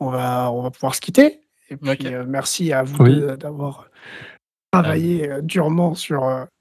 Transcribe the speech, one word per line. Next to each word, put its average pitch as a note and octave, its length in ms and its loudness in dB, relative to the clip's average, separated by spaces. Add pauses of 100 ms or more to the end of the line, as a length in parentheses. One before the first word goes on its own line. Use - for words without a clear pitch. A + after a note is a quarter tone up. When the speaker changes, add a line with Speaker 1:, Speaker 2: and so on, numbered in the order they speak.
Speaker 1:
On C3+ 100 -4
va, B2 400 -2
on A#2+ 120 -4
va B2+ 100 -4
pouvoir C3 240 -4
se - 40 -6
quitter. D4 420 4 (280)
Et C#3 60 -12
puis, C#3+ 160 -6
Speaker 2:
Ok. C#3 140 -4
Speaker 1:
euh, B2+ 200 -8
merci C#3 460 -4
à C3 100 2
vous C#3 220 2
Speaker 3:
Oui. B2+ 100 10
Speaker 1:
deux C#3 220 0
d'avoir C#3+ 520 -10 (840)
travaillé, E3 580 2
euh, C#3 100 -6
durement E3 540 0
sur, C#3+ 300 -4
euh, C3 200 -2 (160)